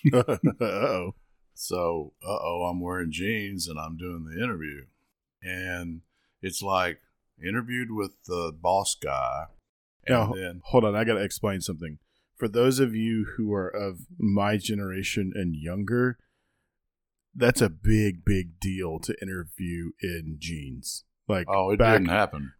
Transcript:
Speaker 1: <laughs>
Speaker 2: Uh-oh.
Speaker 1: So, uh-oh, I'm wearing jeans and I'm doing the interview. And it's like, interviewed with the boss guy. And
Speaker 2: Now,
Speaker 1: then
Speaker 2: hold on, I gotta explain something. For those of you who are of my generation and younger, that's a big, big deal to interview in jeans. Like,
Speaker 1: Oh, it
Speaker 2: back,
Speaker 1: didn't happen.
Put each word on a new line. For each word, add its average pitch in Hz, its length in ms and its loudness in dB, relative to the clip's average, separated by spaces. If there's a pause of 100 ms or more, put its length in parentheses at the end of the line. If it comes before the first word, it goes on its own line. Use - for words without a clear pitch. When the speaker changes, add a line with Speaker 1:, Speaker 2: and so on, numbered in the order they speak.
Speaker 1:
<laughs> 139 60 8
Speaker 2:
Uh-oh. 113 1000 2 (400)
Speaker 1:
So, 85 600 -4 (100)
uh-oh, 87 460 -2
I'm 90 100 -4
wearing 87 320 -4
jeans 98 560 -4
and 78 100 -8
I'm 80 180 -8
doing 85 280 -8
the 80 180 -8
interview. 78 440 -6 (560)
And 90 580 -8 (420)
it's 92 200 -6
like, 92 380 2 (420)
interviewed 117 480 -4
with 101 220 -4 (140)
the 87 320 -2
boss 92 420 2
guy. 67 440 -2 (600)
And 127 100 2
Speaker 2:
Now, 110 180 2
Speaker 1:
then 92 300 -8
Speaker 2:
hold 123 200 4
on, 104 120 2
I 110 80 2
gotta 110 180 2
explain 98 380 -2
something. 80 380 -8 (380)
For 117 120 -2
those 123 320 4
of 120 140 4
you 110 320 0 (100)
who 107 180 0
are 95 140 0
of 98 320 -6 (180)
my 101 380 4
generation 95 760 -2
and 87 200 -2
younger, 101 640 0 (1160)
that's 120 280 4
a 107 80 6
big, 101 540 2
big 90 360 2
deal 92 400 -4
to - 220 -4
interview 85 680 -6 (100)
in 80 360 -6
jeans. 73 680 -10 (240)
Like, 92 200 0
Speaker 1:
Oh, 95 220 2
it 104 80 4
Speaker 2:
back, 113 200 8
Speaker 1:
didn't 90 120 2
happen. 78 500 0